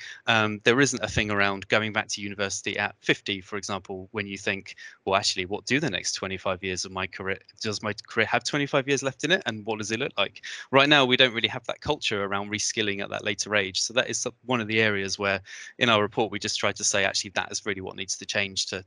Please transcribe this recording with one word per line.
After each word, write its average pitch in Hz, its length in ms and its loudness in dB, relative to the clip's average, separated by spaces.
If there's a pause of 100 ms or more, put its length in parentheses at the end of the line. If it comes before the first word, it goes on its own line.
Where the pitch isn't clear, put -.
(260)
um, 107 380 4
there 120 180 6
isn't 127 220 2
a 110 40 -2
thing 110 220 0
around 101 380 0
going 110 260 2
back 104 140 -2
to - 140 -8
university 101 580 -4
at 104 220 -2
fifty, 107 380 0
for 92 180 -8
example, 95 540 -8
when 104 140 -4
you 98 120 -8
think, 98 380 -4 (300)
"Well, 95 100 4
actually, 98 300 0
what 98 200 -6
do 127 140 2
the 156 100 0
next 87 240 -4
twenty-five 95 500 -4
years 92 220 -4
of 95 60 -12
my 95 160 -4
career, 95 320 -6 (220)
does 104 200 -4
my 107 120 -2 (140)
career 110 180 2
have 120 180 2
twenty-five 143 440 0
years 139 160 2
left 135 200 -4
in 151 80 2
it, 190 140 2
and 110 200 -6
what 107 140 -2
does 104 120 -4
it 113 80 0
look 131 180 -4
like?" - 260 -2 (280)
Right 135 180 8
now, 147 160 8
we 127 120 4
don't 127 160 6
really 113 140 0
have 123 200 -6
that - 140 -6
culture - 400 -2
around 101 300 -4
reskilling 104 500 -2
at 101 80 -8
that 104 140 -6
later 104 320 -2
age. 95 260 2
So - 120 -4
that 123 160 2
is 120 100 -2
some, 120 140 -4 (120)
one 120 160 0
of 104 60 -4
the 110 140 2
areas 98 380 0
where 98 220 0 (360)
in 120 120 4
our 107 120 8
report 104 300 2
we 101 80 -4
just - 200 -4
tried 104 180 0
to 104 60 -8
say, 101 220 4
actually, 98 300 -2
that 92 160 -4
is - 140 -8
really 98 160 -4
what 95 140 -8
needs 98 220 -6
to - 80 -14
change 98 420 -2
to, 95 200 -6